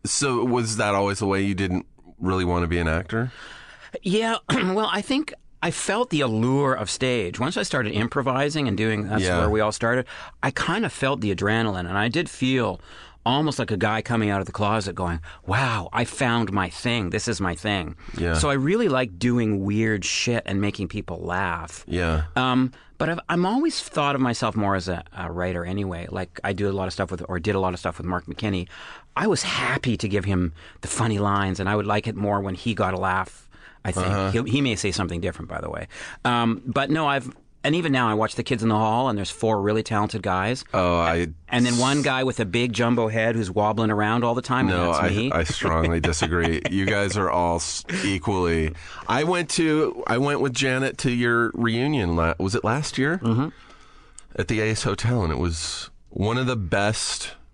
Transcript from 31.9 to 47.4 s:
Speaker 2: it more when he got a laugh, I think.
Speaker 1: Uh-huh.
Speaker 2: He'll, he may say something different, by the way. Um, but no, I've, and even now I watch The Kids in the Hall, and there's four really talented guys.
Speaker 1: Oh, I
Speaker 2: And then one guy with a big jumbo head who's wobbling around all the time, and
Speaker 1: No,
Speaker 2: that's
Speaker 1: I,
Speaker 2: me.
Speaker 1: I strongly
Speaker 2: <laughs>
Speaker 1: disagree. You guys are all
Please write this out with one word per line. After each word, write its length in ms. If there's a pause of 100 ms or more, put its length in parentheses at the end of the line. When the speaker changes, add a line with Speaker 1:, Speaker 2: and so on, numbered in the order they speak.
Speaker 2:
it 100
more 240
when 140
he 200
got 200
a 40
laugh, 500 (360)
I 80
think. 140
Speaker 1:
Uh-huh. 240
Speaker 2:
He'll, 140
he 160
may 160
say 160
something 280
different, 300
by 100
the 100
way. 180 (360)
Um, 400
but 260
no, 160
I've, 280 (280)
and 120
even 180
now 160
I 60
watch 220
The 60
Kids 200
in 80
the 60
Hall, 340
and 80
there's 120
four 300
really 220
talented 400
guys. 500
Speaker 1:
Oh, 280
I 280 (200)
Speaker 2:
And 180
then 100
one 260
guy 220
with 160
a 60
big 260
jumbo 360
head 280
who's 140
wobbling 400
around 340
all 100
the 80
time, 260
and 100
Speaker 1:
No, 140
Speaker 2:
that's 120
Speaker 1:
I, 60
Speaker 2:
me. 220
Speaker 1:
I 120
strongly 560
Speaker 2:
<laughs> 120
Speaker 1:
disagree. 580
You 160
guys 320
are 120
all 260